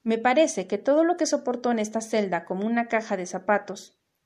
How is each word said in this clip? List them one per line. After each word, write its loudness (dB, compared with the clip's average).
"Me 0
parece 2
que -2
todo 4
lo 2
que 0
soportó -2
en 0
esta -4
celda -2
como -4
una 0
caja -2
de -6
zapatos, -4